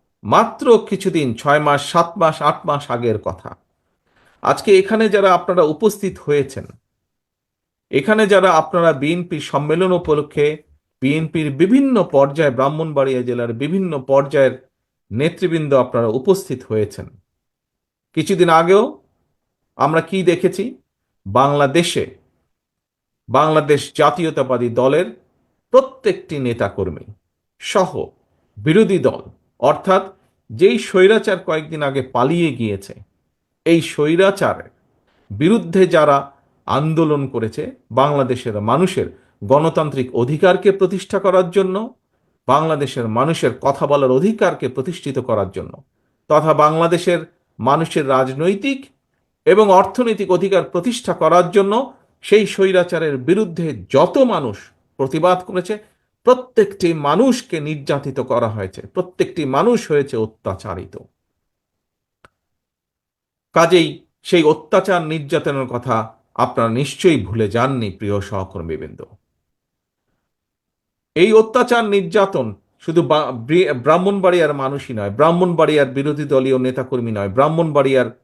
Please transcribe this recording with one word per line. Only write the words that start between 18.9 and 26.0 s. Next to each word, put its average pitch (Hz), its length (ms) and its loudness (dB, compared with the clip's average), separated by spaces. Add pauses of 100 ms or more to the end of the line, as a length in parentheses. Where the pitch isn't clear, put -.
আমরা 156 260 0
কি 190 220 -4
দেখেছি? 175 540 -2 (500)
বাংলাদেশে, 143 880 0 (1120)
বাংলাদেশ 147 680 2
জাতীয়তাবাদী 143 720 0
দলের 139 600 0 (420)
প্রত্যেকটি 233 680 0